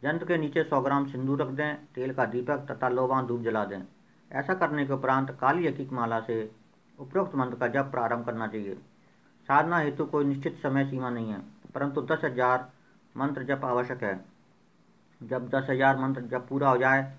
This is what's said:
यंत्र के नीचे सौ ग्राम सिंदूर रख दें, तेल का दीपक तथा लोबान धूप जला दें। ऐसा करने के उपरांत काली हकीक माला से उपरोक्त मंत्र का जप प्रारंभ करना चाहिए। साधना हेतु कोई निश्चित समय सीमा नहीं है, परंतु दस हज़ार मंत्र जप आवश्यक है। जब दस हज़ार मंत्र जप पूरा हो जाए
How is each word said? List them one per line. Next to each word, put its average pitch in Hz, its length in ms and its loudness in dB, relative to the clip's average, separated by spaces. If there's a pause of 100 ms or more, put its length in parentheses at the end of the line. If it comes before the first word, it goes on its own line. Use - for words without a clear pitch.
यंत्र 156 240 -2
के 175 120 2
नीचे 156 260 2
सौ 143 160 2
ग्राम 139 260 2
सिंदूर 135 360 0
रख 135 80 -2
दें, 147 260 -2 (100)
तेल 131 280 -6
का 131 120 4
दीपक 123 440 -2
तथा 127 200 0
लोबान 127 360 2
धूप 120 160 -2
जला 110 220 0
दें। 98 160 -8 (500)
ऐसा 143 240 -2
करने 151 320 0
के 135 60 0
उपरांत 135 380 2 (100)
काली 160 260 2
हकीक 135 260 -4
माला 117 280 0
से 110 300 -4 (480)
उपरोक्त 151 360 -4
मंत्र 127 220 0
का 123 120 0
जप 135 220 0
प्रारंभ 117 360 0
करना 113 200 -4
चाहिए। 104 280 -6 (760)
साधना 156 300 6
हेतु 147 280 0
कोई 147 180 2
निश्चित 139 340 -2
समय 139 260 2
सीमा 131 260 -4
नहीं 113 200 -4
है, 101 80 -6 (360)
परंतु 139 280 -2
दस 156 220 -2
हज़ार 127 440 2 (460)
मंत्र 139 300 -2
जप 135 200 -2
आवश्यक 123 400 -2
है। 101 100 -2 (1040)
जब 123 280 -6
दस 135 220 0
हज़ार 135 280 4
मंत्र 135 240 -2
जप 123 260 -6
पूरा 139 220 4
हो 127 80 6
जाए 131 240 4 (160)